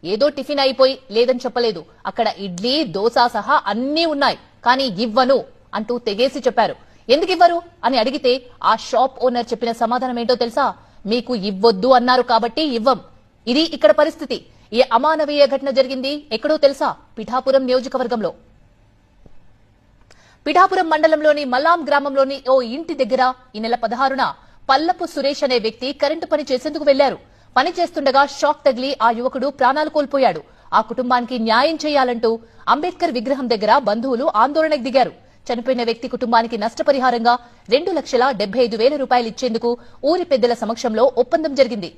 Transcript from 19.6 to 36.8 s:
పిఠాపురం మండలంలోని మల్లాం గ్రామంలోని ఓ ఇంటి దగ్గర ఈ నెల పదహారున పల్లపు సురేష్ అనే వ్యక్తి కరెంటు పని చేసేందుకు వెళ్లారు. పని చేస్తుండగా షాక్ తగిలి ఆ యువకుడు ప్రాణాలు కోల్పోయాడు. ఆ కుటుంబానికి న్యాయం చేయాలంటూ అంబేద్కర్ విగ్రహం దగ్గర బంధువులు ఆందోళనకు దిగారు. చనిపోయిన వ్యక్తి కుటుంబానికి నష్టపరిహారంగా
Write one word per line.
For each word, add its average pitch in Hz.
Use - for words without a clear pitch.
పిఠాపురం 370
మండలంలోని 302
మల్లాం 320
గ్రామంలోని 277
ఓ 262
ఇంటి 330
దగ్గర 254
ఈ 214
నెల 233
పదహారున 262
పల్లపు 330
సురేష్ 277
అనే 254
వ్యక్తి 220
కరెంటు 320
పని 302
చేసేందుకు 294
వెళ్లారు. 269
పని 294
చేస్తుండగా 285
షాక్ 294
తగిలి 262
ఆ 233
యువకుడు 247
ప్రాణాలు 294
కోల్పోయాడు. 262
ఆ 208
కుటుంబానికి 247
న్యాయం 285
చేయాలంటూ 247
అంబేద్కర్ 330
విగ్రహం 254
దగ్గర 208
బంధువులు 240
ఆందోళనకు 294
దిగారు. 240
చనిపోయిన 247
వ్యక్తి 233
కుటుంబానికి 233
నష్టపరిహారంగా 247